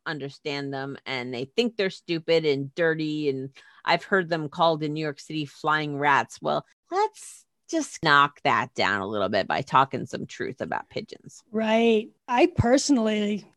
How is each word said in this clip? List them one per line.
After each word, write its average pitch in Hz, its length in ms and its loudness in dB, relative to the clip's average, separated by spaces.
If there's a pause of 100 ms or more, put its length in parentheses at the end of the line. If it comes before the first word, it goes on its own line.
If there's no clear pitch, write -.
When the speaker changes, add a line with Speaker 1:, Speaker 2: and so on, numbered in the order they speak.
Speaker 1:
understand 143 680 -8
them, 139 240 -8 (120)
and 127 260 -6
they 123 120 -6
think 233 300 -2
they're 190 140 -2
stupid 165 560 0
and 139 300 0
dirty. 156 540 0
And 135 200 -4 (340)
I've 170 200 0
heard 185 260 0
them 160 180 -2
called 160 360 0
in 151 100 -2
New 156 80 -6
York 151 180 -6
City 156 260 -6
flying 151 520 -2
rats. 139 420 2
Well, 151 260 -2 (260)
let's - 540 -4 (220)
just - 360 -4
knock 143 400 4
that 123 320 0
down 98 260 0
a 95 60 -4
little 101 200 -2
bit 98 200 0
by 78 140 0
talking 131 440 0
some - 220 -10
truth - 340 -10
about - 280 -6
pigeons. - 520 -14 (100)
Speaker 2:
Right. 220 580 2 (180)
I 254 180 4 (100)
personally 214 1000 2